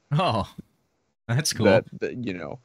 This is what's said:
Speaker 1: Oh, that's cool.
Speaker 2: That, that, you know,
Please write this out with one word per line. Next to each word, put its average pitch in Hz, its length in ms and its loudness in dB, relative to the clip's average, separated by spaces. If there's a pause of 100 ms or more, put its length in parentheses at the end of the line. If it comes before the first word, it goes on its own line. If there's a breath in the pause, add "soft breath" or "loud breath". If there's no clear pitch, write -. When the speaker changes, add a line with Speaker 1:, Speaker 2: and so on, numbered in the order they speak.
(120)
Speaker 1:
Oh, 143 420 0 (760)
that's 131 260 0
cool. 110 120 2
Speaker 2:
That, 95 200 6 (140)
that, 98 240 -6
you 101 100 -4
know, 90 320 -10